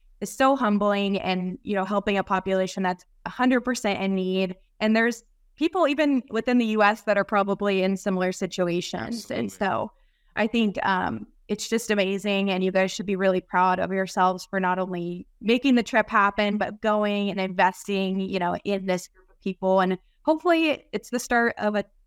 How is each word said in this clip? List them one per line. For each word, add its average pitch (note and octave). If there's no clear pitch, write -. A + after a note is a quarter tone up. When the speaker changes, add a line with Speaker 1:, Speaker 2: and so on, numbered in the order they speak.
Speaker 1:
is G3+
so C4+
humbling G3+
and, F#3
you G#3
know, F#3+
helping G3+
a F#3+
population F#3+
that's F3+
a -
hundred B3+
percent A#3
in F#3+
need. F#3
And A3
there's A#3
people E4+
even C#4+
within B3
the A#3+
U G#3+
S G#3
that G#3
are G3+
probably G3
in F#3+
similar F#3
situations. F3+
And A#3
Speaker 2:
Absolutely. G3
Speaker 1:
so F#3+
I G#3
think, A3
um, F#3
it's -
just A3+
amazing. G3
And F#3
you F#3+
guys F#3+
should G3
be G3
really F#3
proud F3+
of F3+
yourselves F#3
for F#3+
not F#3
only F3+
making B3
the A#3+
trip G#3+
happen, G#3
but G#3
going G#3
and G3+
investing, F#3+
you F#3+
know, F3
in G3
this F3+
group -
of -
people. F#3+
And F#3
hopefully D#4+
it's G#3
the B3
start A#3
of G#3
a, G3+